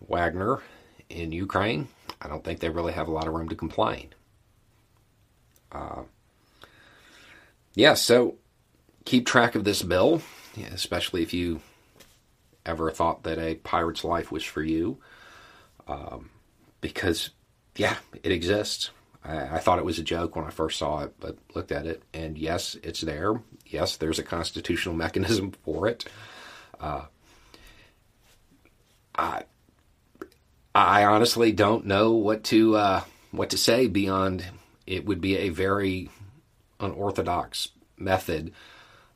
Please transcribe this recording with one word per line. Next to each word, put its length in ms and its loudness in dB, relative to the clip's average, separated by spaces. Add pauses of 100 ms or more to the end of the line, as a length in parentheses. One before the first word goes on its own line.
Wagner 600 -2 (480)
in 240 -8
Ukraine, 560 -2 (320)
I 80 -12
don't 160 -10
think 160 -6
they 80 -2
really 240 -2
have 160 -4
a 40 -4
lot 140 -2
of 80 -4
room 140 -4
to 60 -6
complain. 580 -4 (1600)
Uh, 320 -10 (1700)
yeah, 200 8
so 420 4 (680)
keep 220 2
track 280 4
of 100 0
this 180 2
bill, 400 4 (500)
especially 500 -4
if 100 -2
you 280 -2 (1080)
ever 240 -2
thought 320 -2
that 160 -4
a 160 -4
pirate's 500 -2
life 280 -2
was 100 -6
for 200 -6
you, 360 -2 (880)
um, 440 -12 (500)
because, 500 -2 (460)
yeah, 200 0 (260)
it 100 0
exists. 580 -2 (340)
I, 320 -6
I 20 -2
thought 200 4
it 60 -2
was 140 -2
a 40 -6
joke 340 -4
when 80 -4
I 60 -10
first 280 -4
saw 240 -2
it, 180 -10
but 160 -12 (180)
looked 180 -6
at 140 -4
it, 160 -8 (100)
and 240 -8
yes, 460 -4
it's 180 -8
there. 400 -2 (260)
Yes, 300 -4
there's 220 -2
a 60 -6
constitutional 680 -4
<laughs> 20 -4
mechanism 560 -2 (120)
for 220 -4
it. 180 -2 (760)
Uh, 240 -6 (2000)
I, 280 -4 (1300)
I 300 8
honestly 480 6
don't 340 4
know 260 4
what 320 2
to, 320 6
uh, 260 2 (280)
what 200 -4
to 80 -2
say 280 4
beyond 580 0 (440)
it 160 -6
would 160 -2
be 160 2
a 140 0
very 580 -2 (720)
unorthodox 880 -4 (300)
method 540 -2 (640)